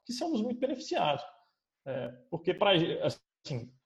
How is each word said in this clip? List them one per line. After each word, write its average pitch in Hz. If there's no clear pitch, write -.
que 240
somos 311
muito 247
beneficiados. 254
É, 131
porque 165
pra 196
ge-, 160
assim, -